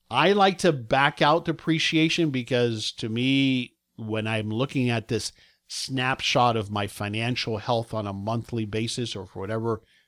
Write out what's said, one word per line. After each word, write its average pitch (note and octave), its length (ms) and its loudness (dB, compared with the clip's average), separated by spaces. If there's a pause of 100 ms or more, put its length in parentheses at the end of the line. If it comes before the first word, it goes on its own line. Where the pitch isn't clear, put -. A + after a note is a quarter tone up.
(100)
I D3 220 4
like G3 260 4
to F3 140 4
back C#3 500 2
out D#3+ 220 4
depreciation D#3+ 840 0
because A#2+ 640 0
to - 160 -8
me, C3 640 2 (220)
when A2 300 -4
I'm G#2+ 240 -2
looking B2 400 0
at A2+ 180 -2
this A2 240 -2 (360)
snapshot B2+ 880 0
of G#2 140 -4
my G#2 160 -2
financial A2 720 -4
health A#2 380 -2
on G#2+ 120 -4
a G2 60 -4
monthly A2 540 -4
basis A2+ 500 -4
or F#2+ 100 -10
for - 140 -14
whatever A2 400 -4 (280)